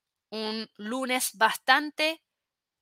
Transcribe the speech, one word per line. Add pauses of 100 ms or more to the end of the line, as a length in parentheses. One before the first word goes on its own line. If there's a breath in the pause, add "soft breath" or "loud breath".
(280)
un
lunes
bastante (600)